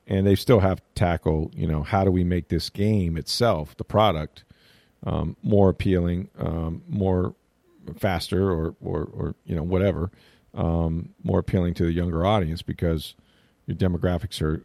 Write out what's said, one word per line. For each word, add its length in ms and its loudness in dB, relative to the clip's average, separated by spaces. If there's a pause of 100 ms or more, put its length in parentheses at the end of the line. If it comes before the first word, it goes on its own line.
and 200 2
they 100 6
still 240 4
have 180 2
to 60 -20 (100)
tackle, 600 0
you 120 -4
know, 160 0
how 220 0
do 60 4
we 140 2
make 240 -2
this 220 -2
game 480 0
itself, 580 -2
the 80 -10
product, 600 0 (600)
um, 380 -2
more 260 6
appealing, 720 0
um, 500 -4
more 460 0 (640)
faster 520 0
or, 320 -2
or, 220 -4
or, 300 -8 (100)
you 100 -6
know, 80 -2
whatever, 480 0 (440)
um, 560 -2 (120)
more 180 2
appealing 340 0
to 100 0
the 80 2
younger 320 -2
audience 380 0
because 520 -4 (520)
your 100 -6
demographics 640 -2
are, 240 -2